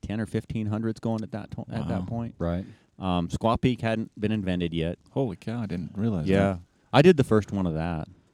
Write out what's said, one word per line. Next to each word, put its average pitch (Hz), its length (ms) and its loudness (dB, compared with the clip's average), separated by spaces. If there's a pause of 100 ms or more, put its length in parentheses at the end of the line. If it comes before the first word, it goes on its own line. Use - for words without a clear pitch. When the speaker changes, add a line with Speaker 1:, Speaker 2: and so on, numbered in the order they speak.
Speaker 1:
ten 104 200 -6
or 107 60 -4
fifteen 110 400 -4
hundreds 110 320 -2
going 113 240 -2
at 104 100 -10
that 104 200 -10
to-, - 80 -12 (100)
at 117 180 -6
that 92 120 -2
Speaker 2:
Wow. 92 60 -6
Speaker 1:
point. 117 320 -6
Speaker 3:
Right. 87 260 0 (340)
Speaker 1:
Um, 87 300 0
Squaw - 320 0
Peak 127 220 2
hadn't 113 360 -4
been 107 140 0
invented 90 400 -2
yet. 82 260 -2 (120)
Speaker 2:
Holy 123 260 -2
cow, 113 240 -8
I 110 60 -6
didn't 87 280 -6
realize 98 320 -2
Speaker 1:
Yeah. 95 120 4 (160)
Speaker 2:
that. 90 60 -8 (320)
Speaker 1:
I 139 100 8
did 175 140 10
the 131 80 4
first 107 280 2
one 95 140 0
of 82 80 0
that. 80 340 -4 (260)